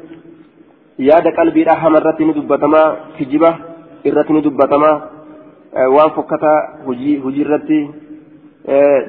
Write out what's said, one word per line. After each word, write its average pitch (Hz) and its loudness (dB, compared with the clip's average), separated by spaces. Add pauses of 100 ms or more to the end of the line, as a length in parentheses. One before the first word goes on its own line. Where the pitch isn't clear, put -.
(1000)
ياد 156 4 (100)
قلبي 160 2
لا 165 2
حمى 156 2
الرتي 156 0
ندبتما 151 0 (220)
كجبة 151 0 (520)
الرتي 147 0
ندبتما، 147 0 (640)
آه، 131 0
وان 151 4
فكتا 156 -2 (320)
هجي، 135 -4
هجي 139 -4
الرتي، 147 -2 (800)
آه، 143 2